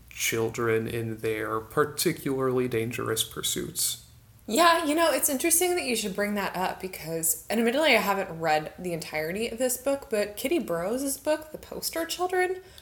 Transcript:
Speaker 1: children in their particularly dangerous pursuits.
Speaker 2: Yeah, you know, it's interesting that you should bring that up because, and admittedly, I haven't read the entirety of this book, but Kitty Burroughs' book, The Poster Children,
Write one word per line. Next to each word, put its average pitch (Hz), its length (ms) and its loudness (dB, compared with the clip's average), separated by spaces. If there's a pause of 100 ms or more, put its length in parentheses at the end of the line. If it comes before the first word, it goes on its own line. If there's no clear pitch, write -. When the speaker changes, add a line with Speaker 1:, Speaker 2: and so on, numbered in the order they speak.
Speaker 1:
children 113 800 0
in 113 300 -4
their 110 420 -2
particularly 131 1080 0
dangerous 113 560 -2
pursuits. - 800 -4 (440)
Speaker 2:
Yeah, 330 380 6
you 294 100 0
know, 330 160 4
it's - 180 0
interesting 339 460 2
that 320 100 -2
you 247 100 0
should 208 200 -4
bring 202 180 0
that 202 220 -2
up 180 260 -2
because, 165 640 -4
and 208 120 2
admittedly, 247 360 4
I 214 40 6
haven't 190 400 0
read 156 400 2
the 180 140 -4
entirety 160 560 -4
of 226 100 -8
this 254 180 0
book, 277 320 -2
but 208 260 0
Kitty 339 220 0
Burroughs' 226 600 -2
book, 311 340 -2
The - 80 -12
Poster - 460 -4
Children, 359 520 0 (240)